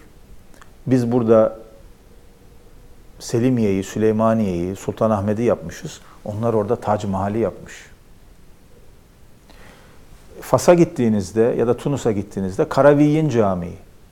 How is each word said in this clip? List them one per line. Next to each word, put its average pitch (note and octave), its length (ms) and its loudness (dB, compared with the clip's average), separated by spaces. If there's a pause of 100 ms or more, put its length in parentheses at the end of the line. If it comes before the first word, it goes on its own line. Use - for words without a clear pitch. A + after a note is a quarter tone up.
(880)
Biz A#2+ 240 2
burada A2+ 480 4 (1600)
Selimiye'yi, A2+ 640 0
Süleymaniye'yi, G#2+ 920 0
Sultanahmet'i G#2+ 680 -2
yapmışız. G2+ 600 -4 (240)
Onlar A2 280 -4
orada A2 220 0
Tac G#2+ 320 -4
Mahal'i G2+ 320 -4
yapmış. F#2+ 340 -6 (2750)
Fas'a - 320 4
gittiğinizde A2 680 2
ya B2 260 2
da A#2 100 2
Tunus'a - 340 -2
gittiğinizde G2 580 -4
Karaviyin D3 600 4
Camii F#2+ 480 -2 (340)